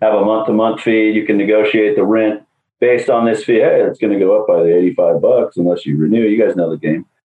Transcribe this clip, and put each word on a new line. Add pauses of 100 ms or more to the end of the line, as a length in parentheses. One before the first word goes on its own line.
have
a
month-to-month
fee,
you
can
negotiate
the
rent (380)
based
on
this
fee.
Hey,
it's
gonna
go
up
by
the
eighty-five
bucks
unless
you
renew.
You
guys
know
the
game. (220)